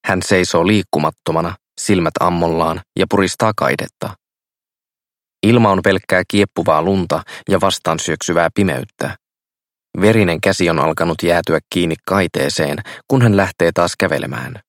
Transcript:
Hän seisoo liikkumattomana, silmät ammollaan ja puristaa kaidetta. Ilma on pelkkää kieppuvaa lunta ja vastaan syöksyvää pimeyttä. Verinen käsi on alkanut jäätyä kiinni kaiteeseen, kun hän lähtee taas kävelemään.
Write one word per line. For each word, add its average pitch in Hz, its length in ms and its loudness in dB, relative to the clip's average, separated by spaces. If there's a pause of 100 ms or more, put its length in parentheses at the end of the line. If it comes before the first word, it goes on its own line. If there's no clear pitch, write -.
Hän 92 160 0
seisoo 87 440 2
liikkumattomana, 82 880 -2 (260)
silmät 85 400 0
ammollaan 82 600 0 (180)
ja 95 120 0
puristaa 101 460 0
kaidetta. - 580 -4 (1300)
Ilma 113 240 4
on 92 140 2
pelkkää 95 440 0
kieppuvaa 82 540 0
lunta 85 400 0 (260)
ja 95 120 2
vastaan 82 380 -2
syöksyvää 85 560 -2
pimeyttä. 90 600 -4 (840)
Verinen 101 400 4
käsi 92 300 0
on 80 80 0
alkanut 80 440 -2
jäätyä 85 360 2 (120)
kiinni 82 240 0 (120)
kaiteeseen, 82 720 -2 (300)
kun 131 140 4
hän 107 140 4
lähtee 87 380 2
taas 87 240 2
kävelemään. 71 720 -4